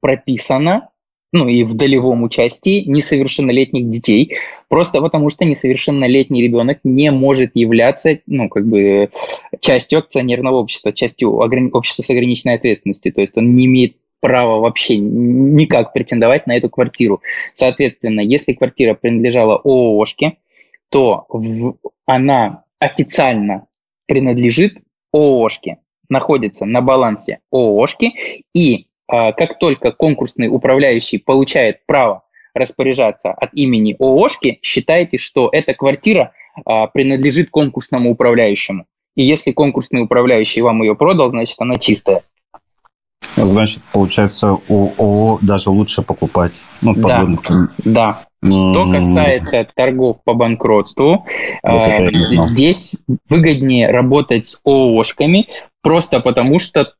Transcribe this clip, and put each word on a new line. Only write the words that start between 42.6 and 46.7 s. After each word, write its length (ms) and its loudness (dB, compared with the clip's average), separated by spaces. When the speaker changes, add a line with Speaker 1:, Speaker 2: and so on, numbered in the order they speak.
Speaker 2:
Значит, 460 0
получается, 640 0
у 280 2
ооо 440 2
даже 280 0
лучше 320 0
покупать, 520 -2